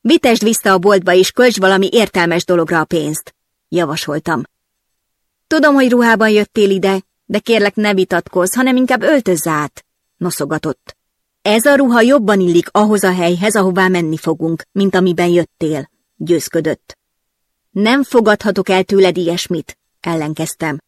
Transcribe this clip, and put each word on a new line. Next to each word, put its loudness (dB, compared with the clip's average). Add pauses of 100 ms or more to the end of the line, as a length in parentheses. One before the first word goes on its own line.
Vitesd 2
vissza 0
a 2
boltba 2
és 2
költsd 0
valami 2
értelmes -2
dologra 0
a -2
pénzt”, -6 (340)
javasoltam. -4 (1040)
„Tudom, 2
hogy 4
ruhában 2
jöttél 2
ide, 0 (220)
de -4
kérlek, 0
ne 0
vitatkozz, -2
hanem 0
inkább 0
öltözz 0
át”, -6 (300)
noszogatott. -6 (460)
„Ez 0
a 4
ruha 2
jobban 2
illik 2
ahhoz 2
a 2
helyhez, 0
ahová 0
menni -2
fogunk, -4 (100)
mint 0
amiben 0
jöttél”, -2 (260)
győzködött. -4 (720)
„Nem 0
fogadhatok 0
el 2
tőled 2
ilyesmit”, -6 (220)
ellenkeztem. -6